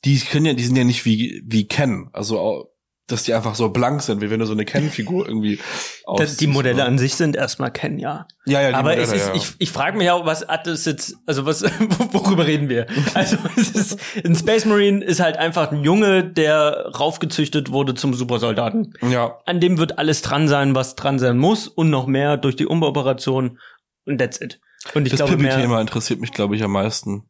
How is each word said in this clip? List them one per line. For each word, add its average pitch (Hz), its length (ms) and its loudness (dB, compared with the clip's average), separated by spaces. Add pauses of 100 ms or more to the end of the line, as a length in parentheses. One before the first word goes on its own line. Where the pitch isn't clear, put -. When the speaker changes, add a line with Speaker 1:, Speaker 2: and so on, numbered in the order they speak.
Speaker 1:
die 135 140 4
können 147 260 0
ja, 151 80 2
die 123 100 -2
sind 127 120 2
ja 127 80 4
nicht 120 220 2
wie, 110 400 0
wie 110 220 0
Ken. 127 460 -2
Also, 104 260 -4
au-, 87 260 -2 (420)
dass 117 160 -4
die 117 100 -2
einfach 113 220 -2
so 110 140 2
blank 120 340 0
sind, 104 180 -2
wie 104 80 -2
wenn 110 100 0
du 113 60 0
so 107 80 -4
eine 107 120 -2
Ken-Figur 147 640 -2
irgendwie 107 300 -2
Speaker 2:
Das, - 80 -14 (400)
Speaker 1:
aussiehst, 147 360 -2
Speaker 2:
die 156 40 2
Modelle 135 300 2
Speaker 1:
ne? 135 100 2
Speaker 2:
an 127 140 2
sich 131 160 0
sind 151 200 0
erstmal 131 360 -4
Ken, 147 260 -6
ja. 147 300 -8 (180)
Speaker 1:
Ja, 139 160 2
ja, 135 80 2
die 127 60 0
Speaker 2:
Aber 131 160 2
Speaker 1:
Modelle, 165 100 2
Speaker 2:
es 117 100 0
ist, 101 180 0
Speaker 1:
ja. 95 40 -2
Speaker 2:
ich, - 240 -4
ich 165 140 -4
frage 165 260 -2
mich 180 140 2
auch, 175 160 0
was 160 200 -4
hat 160 200 -4
das 160 180 -4
jetzt, 151 300 -4 (100)
also 135 220 -2
was, 160 160 -2
<laughs> 220 480 0
worüber 185 340 2
reden 147 240 0
wir? 117 160 0 (300)
Also, 220 220 0 (200)
es - 140 2
ist, 202 280 -2 (240)
ein 170 120 4
Space 214 300 2
Marine 202 380 4
ist 175 180 0
halt 160 160 0
einfach 165 340 0
ein 147 120 -2
Junge, 190 400 4
der 156 720 2
raufgezüchtet 151 760 -2
wurde 135 240 0
zum 135 180 -2
Supersoldaten. 120 880 -2
Speaker 1:
Ja. 120 460 0
Speaker 2:
An 175 120 0
dem 175 200 4
wird - 180 -2
alles 151 240 0
dran 147 260 0
sein, 139 280 2
was 131 200 -2
dran 139 220 -2
sein 123 220 2
muss 208 280 2
und 160 220 2
noch 131 160 2
mehr 139 320 2
durch 131 200 0
die 147 100 0
Umoperation 131 880 0 (480)
und 131 140 -4
that's 120 200 -2
it. - 220 -14 (320)
Und 147 140 2
ich 120 60 0
Speaker 1:
Das 139 120 0
Speaker 2:
glaube, - 160 4
mehr 135 120 4
Speaker 1:
Pippi-Thema 120 280 2
interessiert 110 380 -2
mich, 117 120 -6
glaube 101 240 0
ich, 107 60 -2
am 101 120 0
meisten. 104 560 -2